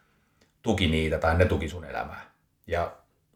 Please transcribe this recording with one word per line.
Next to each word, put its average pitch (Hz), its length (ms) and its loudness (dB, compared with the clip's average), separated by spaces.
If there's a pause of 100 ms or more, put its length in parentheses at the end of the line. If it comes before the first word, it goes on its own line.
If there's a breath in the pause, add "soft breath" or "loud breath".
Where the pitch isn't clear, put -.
(600)
tuki 95 260 2
niitä 80 300 2
tai 82 200 2
ne 90 80 6
tuki - 240 0
sun 78 160 -12
elämää. 62 360 -8 (460)
Ja 85 240 -2 (440)